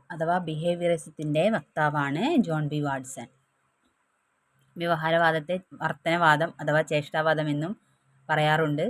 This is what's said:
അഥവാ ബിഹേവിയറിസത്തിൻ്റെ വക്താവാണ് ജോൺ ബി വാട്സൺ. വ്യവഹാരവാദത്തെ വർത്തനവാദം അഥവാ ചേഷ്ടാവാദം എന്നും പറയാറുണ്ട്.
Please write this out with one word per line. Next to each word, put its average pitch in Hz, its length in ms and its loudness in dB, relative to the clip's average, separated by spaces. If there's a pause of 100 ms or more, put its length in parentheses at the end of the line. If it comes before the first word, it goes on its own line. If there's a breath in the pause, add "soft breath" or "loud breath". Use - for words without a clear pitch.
(100)
അഥവാ 165 280 -2
ബിഹേവിയറിസത്തിൻ്റെ 160 1080 -2
വക്താവാണ് 151 720 -2 (160)
ജോൺ 160 300 0
ബി 151 120 -4
വാട്സൺ. 131 480 -6 (1500)
വ്യവഹാരവാദത്തെ 165 800 2 (180)
വർത്തനവാദം 160 840 2
അഥവാ 151 240 0
ചേഷ്ടാവാദം 156 640 0
എന്നും 151 240 -2 (560)
പറയാറുണ്ട്. 151 600 2